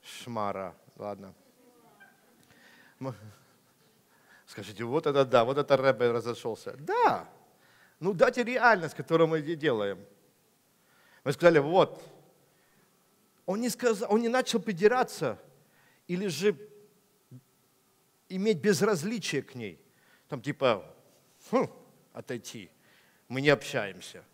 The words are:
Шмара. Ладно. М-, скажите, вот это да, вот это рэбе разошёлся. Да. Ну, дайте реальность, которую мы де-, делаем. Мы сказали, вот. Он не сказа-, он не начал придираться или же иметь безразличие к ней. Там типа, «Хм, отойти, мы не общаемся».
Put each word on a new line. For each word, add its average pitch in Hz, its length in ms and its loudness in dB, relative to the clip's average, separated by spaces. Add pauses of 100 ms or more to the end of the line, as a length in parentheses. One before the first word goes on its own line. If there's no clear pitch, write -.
Шмара. 98 720 -8 (220)
Ладно. 101 360 -12 (1700)
М-, 131 160 -10 (1300)
скажите, 104 380 -12
вот 147 220 -2
это 139 180 4
да, 120 200 6
вот 139 140 -2
это 139 180 2
рэбе 123 340 2
разошёлся. 113 680 -8
Да. 165 500 0 (720)
Ну, 185 120 -2
дайте 240 320 2
реальность, 220 500 2
которую 165 340 2
мы 160 140 -2
де-, 160 140 -6
делаем. 104 480 -2 (1200)
Мы 139 80 -2
сказали, 165 260 6
вот. 156 440 2 (1400)
Он 196 140 -4
не 247 80 -2
сказа-, 220 400 -2
он 214 140 4
не 233 60 -2
начал 247 320 0
придираться 190 760 0 (680)
или 180 200 -4
же 170 280 0 (1700)
иметь 190 300 0
безразличие 185 840 0
к - 120 -20
ней. 104 260 -10 (480)
Там 131 120 -8
типа, 123 440 0 (680)
«Хм, 254 180 0 (440)
отойти, 117 580 -12 (580)
мы 127 120 -4
не 147 100 4
общаемся». 98 840 -2